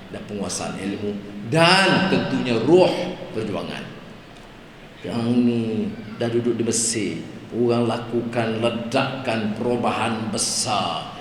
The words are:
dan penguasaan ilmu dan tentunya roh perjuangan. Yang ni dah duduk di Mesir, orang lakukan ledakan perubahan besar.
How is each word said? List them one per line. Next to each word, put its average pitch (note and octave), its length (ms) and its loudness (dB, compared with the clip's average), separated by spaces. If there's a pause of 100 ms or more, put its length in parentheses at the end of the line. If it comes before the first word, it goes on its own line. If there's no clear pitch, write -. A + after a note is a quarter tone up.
(160)
dan G2+ 80 -10
penguasaan F#2+ 560 -6
ilmu G2+ 320 -4 (400)
dan F3 560 6
tentunya B2 560 0
roh F3 560 4 (160)
perjuangan. E2+ 480 -6 (1200)
Yang A#2 240 -2 (160)
ni A2+ 480 2 (240)
dah A#2 160 -2
duduk A#2 240 2
di A2+ 80 0
Mesir, G#2+ 560 0 (320)
orang A#2+ 320 4
lakukan A#2 800 -2
ledakan A2+ 960 -2
perubahan A2 720 0
besar. F2+ 880 -2